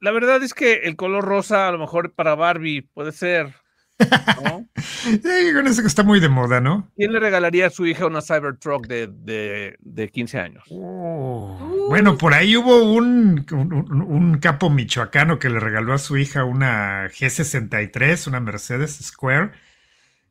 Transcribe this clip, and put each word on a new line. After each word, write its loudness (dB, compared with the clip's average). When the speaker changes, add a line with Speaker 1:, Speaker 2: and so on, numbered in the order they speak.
Speaker 1:
la -2
verdad 2
es -6
que 2
el -4
color -4
rosa 0
a 0
lo -4
mejor -4
para 0
Barbie -2
puede -10
ser, -4
¿no? -6
Speaker 2:
<laughs> -20
Sí, 2
con 0
eso 2
que 0
está 2
muy 6
de 4
moda, 2
¿no? -2
Speaker 1:
¿Quién 0
le 0
regalaría 2
a -2
su -6
hija -2
una -4
Cybertruck -4
de, -6
de, -8
de -10
quince -8
años? -10
Speaker 2:
Oh, -10
Speaker 3:
Uy. -4
Speaker 2:
bueno, 6
por 2
ahí 4
hubo 6
un, 4
un, -2
un, 0
un 2
capo 2
michoacano 0
que -2
le -2
regaló -2
a 0
su -4
hija -2
una -2
G -4
sesenta -4
y -6
tres, 0
una -6
Mercedes -6
Square, -2